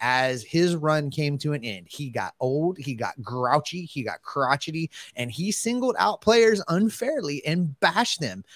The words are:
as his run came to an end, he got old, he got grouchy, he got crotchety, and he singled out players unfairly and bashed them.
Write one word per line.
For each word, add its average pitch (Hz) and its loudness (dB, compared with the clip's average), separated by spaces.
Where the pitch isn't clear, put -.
as 127 2
his 170 2
run 151 2
came 143 -2
to 147 -2
an 123 -6
end, 95 -8
he 143 -10
got 110 -6
old, 151 0
he 139 -6
got 117 -6
grouchy, 127 0
he 139 -8
got 98 -6
crotchety, 147 -2
and 120 -4
he 175 -4
singled 240 0
out - 0
players 226 6
unfairly 185 0
and 160 0
bashed 180 2
them. 98 -6